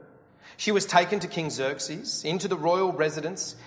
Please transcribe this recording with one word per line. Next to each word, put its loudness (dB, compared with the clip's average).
She 0
was 4
taken 4
to -6
King -4
Xerxes, -4
into -2
the 0
royal 2
residence -2